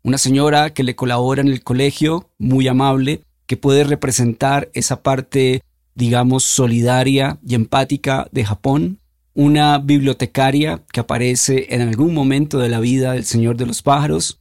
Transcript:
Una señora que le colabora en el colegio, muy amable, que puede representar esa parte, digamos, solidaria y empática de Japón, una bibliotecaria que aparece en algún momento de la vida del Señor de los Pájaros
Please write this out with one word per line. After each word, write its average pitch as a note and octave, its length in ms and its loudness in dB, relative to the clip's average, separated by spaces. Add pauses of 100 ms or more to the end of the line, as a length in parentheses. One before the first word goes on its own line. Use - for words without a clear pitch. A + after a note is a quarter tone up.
Una C3 160 -2
señora D3 560 2
que C3+ 100 -4
le B2 120 -2
colabora B2+ 460 -2
en C#3 80 2
el C3 140 -4
colegio, C#3+ 760 -2
muy C3 280 0
amable, C3+ 540 0 (240)
que B2 100 -4
puede C#3 280 2
representar C3+ 920 -2
esa - 300 -6
parte, C3 580 0 (320)
digamos, B2 500 2
solidaria B2+ 1000 0
y B2 80 -4
empática C3+ 760 -2
de A#2 140 -2
Japón, C#3+ 520 -2 (360)
una D3 460 4
bibliotecaria C#3 1120 0
que - 80 -4
aparece B2+ 720 -2
en B2 80 -2
algún A#2+ 320 0
momento C#3+ 460 0
de A#2+ 100 0
la A2+ 100 -2
vida B2+ 340 0
del B2 120 -6
Señor A#2 320 0
de B2 80 -2
los A#2+ 160 -8
Pájaros D3+ 600 0